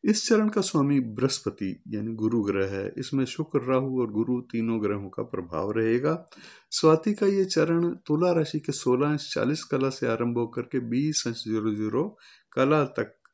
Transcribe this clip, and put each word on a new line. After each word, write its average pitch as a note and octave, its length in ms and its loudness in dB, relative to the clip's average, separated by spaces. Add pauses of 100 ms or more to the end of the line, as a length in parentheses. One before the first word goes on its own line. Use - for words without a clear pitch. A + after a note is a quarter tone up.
इस G#3+ 240 2
चरण G#3+ 220 4
का G#3+ 120 0
स्वामी C#3+ 380 2
बृहस्पति A2+ 880 -2
यानी G#2+ 260 -6
गुरु A2 300 0
ग्रह G2 240 0
है। G2 300 -6
इसमें C3 280 -2
शुक्र, D3 360 -4
राहु C3 400 0
और A2 100 -2
गुरु A#2 300 0
तीनों A2+ 420 -2
ग्रहों G2+ 260 -4
का - 140 -8
प्रभाव F2 480 -4
रहेगा। B2 580 0 (420)
स्वाति D#3+ 420 4
का G#3 120 0
ये G3 200 4
चरण E3+ 500 2
तुला E3+ 360 0
राशि D#3+ 280 0
के D3 120 -6
सोलह C3 380 2
अंश D3 240 -2
चालीस C#3 300 0
कला C3+ 260 0
से B2+ 180 -4
आरंभ A#2 300 0
होकर A#2+ 240 -4
के B2+ 180 -4
बीस B2+ 480 -2
अंश A#2 200 -6
ज़ीरो A2 280 0
ज़ीरो A2+ 420 -2 (360)
कला C#3+ 300 4
तक - 360 -6 (140)